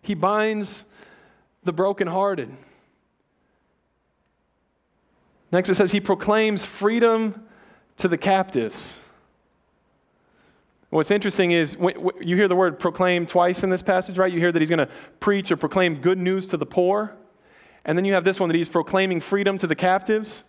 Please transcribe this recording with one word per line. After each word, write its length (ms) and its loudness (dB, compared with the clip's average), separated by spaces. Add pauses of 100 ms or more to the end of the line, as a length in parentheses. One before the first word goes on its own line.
He 140 -4
binds 680 -2 (800)
the 80 -2
brokenhearted. 800 -2 (3000)
Next 180 2
it 60 4
says, 160 2
"He 80 2
proclaims 640 0
freedom 800 0 (520)
to 100 -2
the 100 2
captives." 840 -2 (1900)
What's 220 0
interesting 400 2
is, 260 0
when, 240 -2
when 260 -4
you 80 0
hear 120 4
the 80 2
word 240 2
proclaim 480 0
twice 340 2
in 80 0
this 140 0
passage, 340 0
right? 160 2
You 60 0
hear 120 2
that 120 2
he's 80 0
gonna 180 2 (300)
preach 320 0
or 60 0
proclaim 440 0
good 160 2
news 300 -2
to 100 -4
the 80 -4
poor. 500 0 (720)
And 100 -2
then 80 0
you 120 2
have 80 2
this 160 0
one 100 0
that 60 2
he's 120 0
proclaiming 520 0
freedom 400 -2
to 80 -2
the 80 0
captives. 720 -2